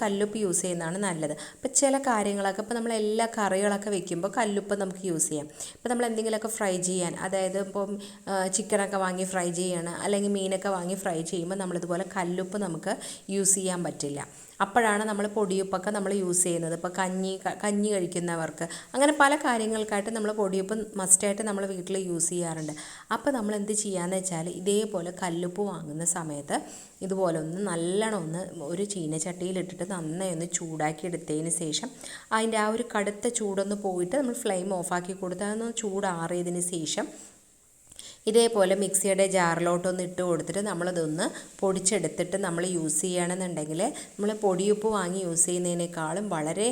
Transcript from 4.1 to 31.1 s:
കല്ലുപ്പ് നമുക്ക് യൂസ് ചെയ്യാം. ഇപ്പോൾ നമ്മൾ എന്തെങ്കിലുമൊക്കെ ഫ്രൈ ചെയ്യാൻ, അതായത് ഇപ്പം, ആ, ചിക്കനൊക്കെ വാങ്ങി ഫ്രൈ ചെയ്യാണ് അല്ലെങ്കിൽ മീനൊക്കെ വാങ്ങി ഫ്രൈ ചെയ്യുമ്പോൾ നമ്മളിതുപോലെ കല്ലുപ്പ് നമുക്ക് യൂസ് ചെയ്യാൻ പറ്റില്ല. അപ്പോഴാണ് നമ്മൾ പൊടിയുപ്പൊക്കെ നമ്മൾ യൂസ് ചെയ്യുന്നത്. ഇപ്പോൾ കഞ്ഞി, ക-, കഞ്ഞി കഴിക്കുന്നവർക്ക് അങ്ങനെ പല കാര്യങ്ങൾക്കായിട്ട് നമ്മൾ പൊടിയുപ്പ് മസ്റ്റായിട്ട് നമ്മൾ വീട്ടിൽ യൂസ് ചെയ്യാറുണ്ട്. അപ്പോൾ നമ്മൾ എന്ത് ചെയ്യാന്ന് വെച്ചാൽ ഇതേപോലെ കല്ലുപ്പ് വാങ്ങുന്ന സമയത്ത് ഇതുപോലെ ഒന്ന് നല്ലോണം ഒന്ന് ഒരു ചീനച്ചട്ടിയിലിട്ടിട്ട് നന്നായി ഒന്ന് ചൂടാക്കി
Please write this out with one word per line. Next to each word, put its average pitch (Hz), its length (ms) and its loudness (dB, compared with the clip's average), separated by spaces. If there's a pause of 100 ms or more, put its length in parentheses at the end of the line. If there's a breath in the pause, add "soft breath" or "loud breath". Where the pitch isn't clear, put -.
കല്ലുപ്പ് 202 440 2
നമുക്ക് 185 280 -4
യൂസ് 160 200 2
ചെയ്യാം. 147 180 -4 (280 loud breath)
ഇപ്പോൾ 240 160 -2
നമ്മൾ 240 180 2
എന്തെങ്കിലുമൊക്കെ 220 480 -2
ഫ്രൈ 196 140 2 (180)
ചെയ്യാൻ, 175 240 0 (120)
അതായത് 190 380 0
ഇപ്പം, 196 260 -4 (380 loud breath)
ആ, 190 160 2 (140)
ചിക്കനൊക്കെ 202 480 0
വാങ്ങി 185 260 -2
ഫ്രൈ 180 140 2 (140)
ചെയ്യാണ് 175 320 -2 (120)
അല്ലെങ്കിൽ 202 340 2
മീനൊക്കെ 190 380 0
വാങ്ങി 180 260 -2
ഫ്രൈ 170 160 0 (120)
ചെയ്യുമ്പോൾ 175 220 -2 (120)
നമ്മളിതുപോലെ 180 380 -2 (120)
കല്ലുപ്പ് 185 480 -2
നമുക്ക് 180 300 -2 (400 loud breath)
യൂസ് 196 240 4
ചെയ്യാൻ 185 280 -2
പറ്റില്ല. 143 360 -4 (420 loud breath)
അപ്പോഴാണ് 208 460 4
നമ്മൾ 220 160 0 (100)
പൊടിയുപ്പൊക്കെ 190 600 0
നമ്മൾ 190 160 0 (120)
യൂസ് 175 220 4
ചെയ്യുന്നത്. 170 320 0
ഇപ്പോൾ 180 200 -4
കഞ്ഞി, 190 340 0 (120)
ക-, 180 180 0
കഞ്ഞി 208 320 2
കഴിക്കുന്നവർക്ക് 170 720 -2 (280 loud breath)
അങ്ങനെ 285 280 6
പല 277 100 8 (140)
കാര്യങ്ങൾക്കായിട്ട് 220 720 0
നമ്മൾ 214 220 0
പൊടിയുപ്പ് 190 360 0 (260)
മസ്റ്റായിട്ട് 202 480 4
നമ്മൾ 196 140 0 (100)
വീട്ടിൽ 185 240 -4 (120)
യൂസ് 165 220 0
ചെയ്യാറുണ്ട്. 160 420 -2 (420 loud breath)
അപ്പോൾ 226 220 0
നമ്മൾ 208 220 0
എന്ത് 202 140 -2 (100)
ചെയ്യാന്ന് 185 360 0
വെച്ചാൽ 175 300 -4 (120)
ഇതേപോലെ 202 600 0
കല്ലുപ്പ് 175 500 -2
വാങ്ങുന്ന 160 440 -6
സമയത്ത് 156 420 -4 (480 loud breath)
ഇതുപോലെ 185 380 2
ഒന്ന് 165 180 -4 (100)
നല്ലോണം 196 540 0
ഒന്ന് 160 160 -4 (300)
ഒരു 190 140 -2 (100)
ചീനച്ചട്ടിയിലിട്ടിട്ട് 175 1000 -4
നന്നായി 175 440 -4
ഒന്ന് 170 200 -4
ചൂടാക്കി 160 540 -2